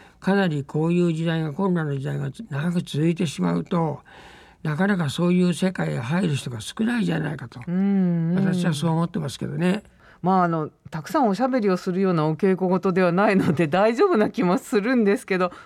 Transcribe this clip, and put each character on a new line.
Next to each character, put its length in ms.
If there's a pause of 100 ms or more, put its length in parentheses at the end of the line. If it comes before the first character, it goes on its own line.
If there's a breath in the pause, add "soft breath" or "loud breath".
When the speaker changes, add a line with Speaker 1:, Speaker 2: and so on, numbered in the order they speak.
(200 loud breath)
Speaker 1:
か 160
な 120
り 160
こ 240
う 60
い 80
う 120
時 120
代 160
が、 120
コ 100
ロ 80
ナ 140
の 120
時 60
代 140
が 120 (200)
長 240
く 80
続 260
い 80
て 100
し 160
ま 120
う 100
と、 380 (640 loud breath)
な 120
か 120
な 100
か 120
そ 180
う 60
い 100
う 100
世 180
界 220
へ 60
入 280
る 80
人 140
が 100
少 220
な 180
い 60
じ 80
ゃ 60
な 140
い 40
か 100
と、 180
Speaker 2:
う 60
ん 640
う 60
ん。 40
Speaker 1:
私 200
は 80
そ 140
う 40
思 140
っ 40
て 100
ま 100
す 100
け 80
ど 60
ね。 300 (380 soft breath)
Speaker 2:
ま 180
あ、 40
あ 40
の、 220 (220)
た 100
く 60
さ 120
ん 80
お 60
し 80
ゃ 60
べ 140
り 80
を 80
す 140
る 100
よ 100
う 20
な 140
お 80
稽 200
古 140
事 220
で 100
は 100
な 200
い 40
の 180
で、 140
大 280
丈 100
夫 120
な 120
気 140
も 140
す 240
る 140
ん 80
で 140
す 80
け 120
ど、 140 (140 loud breath)